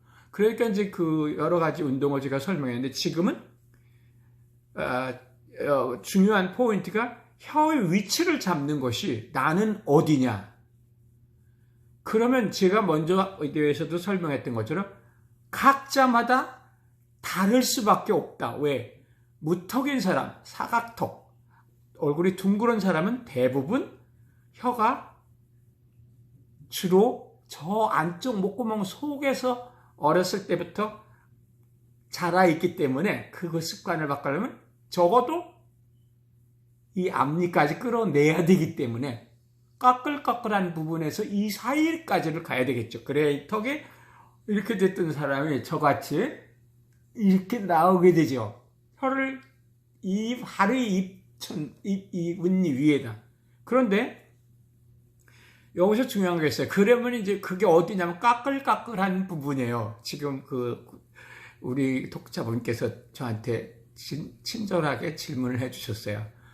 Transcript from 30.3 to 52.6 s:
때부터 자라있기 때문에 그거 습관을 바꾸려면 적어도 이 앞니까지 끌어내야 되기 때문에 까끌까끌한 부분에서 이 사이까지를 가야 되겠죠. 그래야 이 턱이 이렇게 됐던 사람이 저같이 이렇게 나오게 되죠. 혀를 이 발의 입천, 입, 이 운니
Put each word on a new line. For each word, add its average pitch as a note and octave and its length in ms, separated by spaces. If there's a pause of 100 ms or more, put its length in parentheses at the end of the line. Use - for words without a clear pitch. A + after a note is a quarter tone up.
때부터 F#3 560 (1080)
자라있기 F3 640
때문에 C#3 540
그거 E3 300
습관을 D#3+ 480
바꾸려면 D3 520 (300)
적어도 B3 640 (1400)
이 F3+ 140
앞니까지 D#3 720
끌어내야 F3 640
되기 D#3+ 320
때문에 A#2+ 540 (480)
까끌까끌한 B3 960
부분에서 D#3+ 500
이 G3+ 240
사이까지를 G#3+ 960
가야 B2+ 240
되겠죠. A#2 380
그래야 D3 260
이 C#3+ 160
턱이 B3 340 (680)
이렇게 G#3 280
됐던 F#3 360
사람이 C#3 520
저같이 D3+ 760 (760)
이렇게 F#3+ 460
나오게 F3+ 520
되죠. C3 500 (340)
혀를 C4+ 440 (640)
이 A3 380
발의 G#3+ 540
입천, - 800 (100)
입, G3 280
이 E3+ 260
운니 F3+ 340